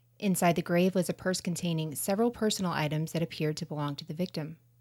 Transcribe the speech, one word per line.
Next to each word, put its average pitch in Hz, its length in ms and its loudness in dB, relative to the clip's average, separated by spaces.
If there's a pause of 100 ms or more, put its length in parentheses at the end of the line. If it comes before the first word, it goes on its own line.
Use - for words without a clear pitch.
(180)
Inside 180 380 4
the 180 60 2
grave 180 340 4
was 180 120 2
a 170 60 -2
purse 185 260 -2
containing 160 540 -2
several 208 380 0
personal 208 400 0
items 151 400 0
that 165 100 0
appeared 156 360 -2
to 175 60 -8
belong 147 300 -4
to 156 100 -10
the 160 80 -10
victim. 160 440 -6 (240)